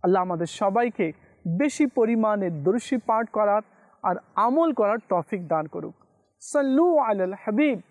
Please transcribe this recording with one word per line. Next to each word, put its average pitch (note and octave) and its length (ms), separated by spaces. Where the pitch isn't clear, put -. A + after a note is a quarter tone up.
আল্লাহ F#3 180
আমাদের F3 240
সবাইকে G#3 680
বেশি D4 280
পরিমাণে A3 640
দরুদ E3+ 320
শরীফ B3+ 240
পাঠ A3 240
করার G#3 320
আর F#3 120
আমল C#4 380
করার G#3+ 240
তৌফিক F3+ 380
দান D#3 180
করুক। E3 280
সাল্লু D4 580
আলাল G3+ 360
হাবিব A3 460